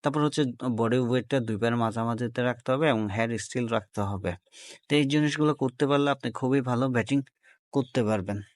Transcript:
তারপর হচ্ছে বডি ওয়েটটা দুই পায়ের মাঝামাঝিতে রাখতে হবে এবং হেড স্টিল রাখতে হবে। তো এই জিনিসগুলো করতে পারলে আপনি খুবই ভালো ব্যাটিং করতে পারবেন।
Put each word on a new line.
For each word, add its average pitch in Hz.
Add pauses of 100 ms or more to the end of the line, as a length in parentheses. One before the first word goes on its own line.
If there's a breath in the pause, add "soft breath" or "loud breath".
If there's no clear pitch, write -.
তারপর 147
হচ্ছে 151 (280)
বডি 117
ওয়েটটা 127
দুই 113
পায়ের 117
মাঝামাঝিতে 117
রাখতে 123
হবে 143
এবং 110
হেড 113
স্টিল 120
রাখতে 110
হবে। 98 (500 loud breath)
তো -
এই 147
জিনিসগুলো 151
করতে 135
পারলে 143
আপনি 135
খুবই 131
ভালো 123
ব্যাটিং 123 (540 soft breath)
করতে 135
পারবেন। 101 (180)